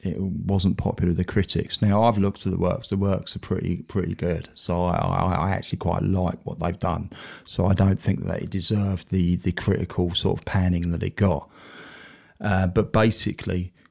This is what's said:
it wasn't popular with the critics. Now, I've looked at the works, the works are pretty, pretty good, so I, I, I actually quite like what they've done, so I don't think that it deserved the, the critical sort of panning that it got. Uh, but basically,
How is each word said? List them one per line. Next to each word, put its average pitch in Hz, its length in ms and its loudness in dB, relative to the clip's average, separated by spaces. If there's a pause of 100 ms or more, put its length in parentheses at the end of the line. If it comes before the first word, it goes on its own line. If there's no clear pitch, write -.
it - 180 -4
wasn't 92 560 0
popular - 340 0
with 82 60 2
the 90 80 0
critics. - 560 -2
Now, 104 220 4
I've 113 160 4
looked 98 260 0
at 95 80 0
the 90 60 -2
works, 90 300 -2
the 101 100 -2
works 98 380 0
are - 20 -6
pretty, 90 440 -2
pretty 87 320 -4
good, 82 400 -4
so 87 280 -2
I, 87 140 2
I, 90 380 2
I 90 160 0
actually - 280 -4
quite 87 240 0
like 92 420 0
what - 140 -8
they've 87 200 -2
done, 87 320 -4 (360)
so - 200 0
I 98 80 4
don't 95 260 4
think 95 260 -2
that 87 160 -4
it - 80 -8
deserved 98 600 -2
the, 90 260 2
the 90 160 -2
critical 90 640 0
sort - 260 0
of - 40 -20
panning 87 460 2
that 85 120 -4
it 95 140 -6
got. 90 320 2 (920)
Uh, 95 260 2
but 95 260 0
basically, 98 800 0 (180)